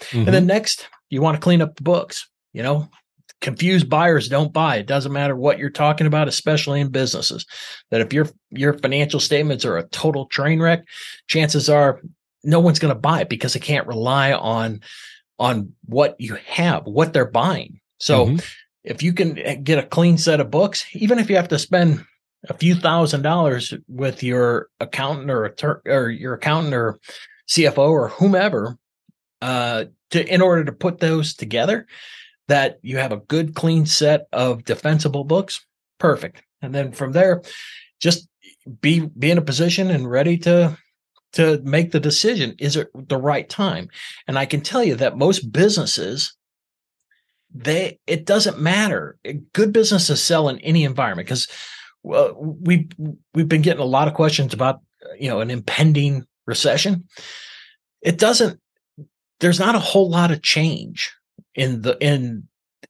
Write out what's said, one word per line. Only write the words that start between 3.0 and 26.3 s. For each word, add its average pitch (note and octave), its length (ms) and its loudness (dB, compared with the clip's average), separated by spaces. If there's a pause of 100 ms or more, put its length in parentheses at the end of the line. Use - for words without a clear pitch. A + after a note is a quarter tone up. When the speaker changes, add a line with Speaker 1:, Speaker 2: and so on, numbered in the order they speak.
Speaker 1:
confused D#3 480 0
buyers D3+ 400 2
don't D3 240 0
buy. D#3 240 0
It G2+ 100 -6
doesn't C#3 240 -2
matter C#3+ 240 -2
what C3+ 220 0
you're C#3 120 -6
talking D3+ 380 2
about, D3+ 200 2
especially D3 520 -2
in C#3+ 100 -2
businesses, B2 560 -4 (440)
that A2+ 120 0
if A2 120 -2
your, D3+ 140 2 (240)
your C#3+ 260 0
financial C#3+ 420 0
statements C#3+ 460 0
are G2 120 0
a E2+ 120 -6
total C#3+ 380 -2
train D#3 340 0
wreck, E3 220 2 (440)
chances D3+ 420 0
are C#3+ 320 4 (420)
no D3+ 160 4
one's E3+ 200 4
gonna C#3+ 160 0
buy C#3 260 0
it F2 80 -4
because B2+ 240 -4
they A#2 60 -4
can't - 280 -4
rely C3 440 0
on, A2+ 480 -2 (600)
on A#2 340 -2 (120)
what C3+ 340 0
you A2+ 160 -10 (100)
have, E3+ 400 -2
what D3+ 280 0
they're C3 120 2
buying. B2+ 540 -2 (200)
So B2+ 280 4
Speaker 2:
Mm-hmm. C#3 100 0 (460)
Speaker 1:
if - 200 -8
you F3 100 2
can D#3 500 -4
get D3 160 2
a - 80 -6
clean E3+ 300 4
set D#3 220 2
of A#2 120 -2
books, F#3 420 0
even G#3+ 260 2
if G#3+ 100 -2
you G3+ 60 4
have F3 140 2
to D3+ 100 0
spend E3+ 460 2 (440)
a - 60 -6
few E3+ 200 2
thousand D#3+ 460 0
dollars D3+ 520 0 (140)
with B2+ 360 -6
your B2 440 0 (120)
accountant C3+ 500 -6
or A2+ 200 -2
attor-, - 360 -4
or B2+ 240 2
your A#2 240 -8